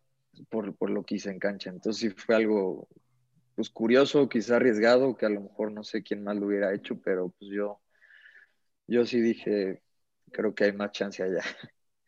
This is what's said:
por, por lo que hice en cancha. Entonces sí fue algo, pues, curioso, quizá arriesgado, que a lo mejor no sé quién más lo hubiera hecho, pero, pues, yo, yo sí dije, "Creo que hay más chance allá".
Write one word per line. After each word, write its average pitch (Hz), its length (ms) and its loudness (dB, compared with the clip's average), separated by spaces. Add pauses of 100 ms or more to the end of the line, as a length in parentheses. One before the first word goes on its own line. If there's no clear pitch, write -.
(500)
por, 101 260 -6
por 98 140 -2
lo 101 140 -2
que 107 120 -6
hice 101 140 -6
en 95 80 -8
cancha. 98 320 -6
Entonces 107 300 -6
sí 113 100 -2
fue - 260 -2
algo, 98 520 0 (680)
pues, 113 140 -4
curioso, 131 580 4
quizá 117 280 2
arriesgado, 120 600 4
que 113 100 -2
a 107 40 2
lo 101 120 -4
mejor 107 300 -8
no 107 120 -12
sé 107 180 -6
quién 104 220 -8
más 101 120 -4
lo 101 100 -2
hubiera 101 280 0
hecho, 104 280 -8
pero, 92 360 -2
pues, 101 140 -18
yo, 104 280 -6 (1040)
yo 120 200 2
sí 120 140 0
dije, 104 600 0 (500)
"Creo 107 220 -2
que 104 100 0
hay 101 80 4
más 101 200 -4
chance 98 300 -6
allá". 92 200 -2 (640)